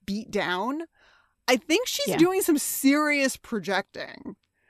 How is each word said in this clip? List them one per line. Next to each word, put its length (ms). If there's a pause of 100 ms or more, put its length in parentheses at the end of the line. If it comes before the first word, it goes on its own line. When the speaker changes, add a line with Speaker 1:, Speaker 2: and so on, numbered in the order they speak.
Speaker 1:
beat 240
down, 540 (600)
I 100
think 300
she's 220
Speaker 2:
Yeah. 80
Speaker 1:
doing 240
some 160
serious 800
projecting. 1000 (340)